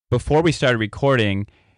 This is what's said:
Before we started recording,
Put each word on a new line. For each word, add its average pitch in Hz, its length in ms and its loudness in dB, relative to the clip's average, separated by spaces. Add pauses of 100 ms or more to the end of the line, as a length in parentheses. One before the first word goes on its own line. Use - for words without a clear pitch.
(100)
Before 143 320 0
we 165 120 2
started 127 240 0
recording, 107 680 -2 (300)